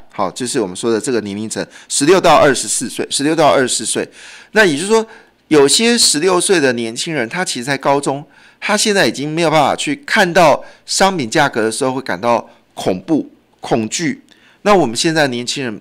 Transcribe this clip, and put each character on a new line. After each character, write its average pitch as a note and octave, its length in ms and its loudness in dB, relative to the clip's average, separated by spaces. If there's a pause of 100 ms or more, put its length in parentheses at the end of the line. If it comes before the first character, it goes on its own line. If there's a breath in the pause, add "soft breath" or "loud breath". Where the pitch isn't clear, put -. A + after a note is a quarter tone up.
(120)
好， F#2 200 -4
就 B2 160 -8
是 B2+ 120 -4
我 G#2 60 0
们 F2+ 100 -8
说 A#2 160 -2
的 G#2+ 80 2
这 C3+ 120 -4
个 A2 100 0
年 G2+ 140 -8
龄 A2 120 -8
层， G2+ 160 -6 (260 loud breath)
十 - 160 -2
六 F3+ 140 4
到 E3+ 160 4
二 C3+ 200 4
十 A2 120 -6
四 - 220 -6
岁， - 220 -8
十 C#3 120 -4
六 D#3+ 120 0
到 D3+ 140 4
二 B2+ 180 2
十 - 80 -4
四 A2 100 -6
岁。 G2 240 -4 (440 loud breath)
那 G#3 120 4
也 D3 100 2
就 D3+ 60 -4
是 G3 60 -6
说， A3 180 2 (440 loud breath)
有 C#3 180 6
些 A#3 300 2
十 - 220 0
六 F3+ 200 2
岁 F3 200 2
的 C3+ 140 2
年 A#2 220 -6
轻 E3 180 -8
人， A#2+ 140 -2
他 F3+ 160 -6
其 D3 160 -8
实 A#2+ 60 -8
在 C3+ 120 -2
高 C#3 220 0
中， C#3+ 260 -4 (360 soft breath)
他 G#3 160 -2
现 G#3 180 0
在 F3 100 2
已 A2+ 60 0
经 C3+ 180 -6
没 D#3+ 120 -4
有 D#3 100 2
办 D#3 100 4
法 G#2+ 140 2
去 D3 200 -4 (100)
看 F#3+ 280 0
到 E3 300 4 (220 loud breath)
商 F#3+ 320 0
品 A#2 120 -4
价 C#3+ 200 2
格 A#2+ 120 -2
的 A2 100 0
时 A2 120 -4
候 C3 100 0
会 C3 80 -6
感 F2+ 180 -6
到 A#2 300 0 (240 soft breath)
恐 F#2 280 -2
怖、 D3 280 -2 (300)
恐 A2+ 300 -2
惧。 D#3 320 -6 (420 soft breath)
那 G3+ 120 4
我 E3 100 4
们 A2+ 80 -4
现 E3 220 -2
在 D3+ 140 2
年 A#2+ 180 -6
轻 C#3+ 160 -6
人 A2 180 -6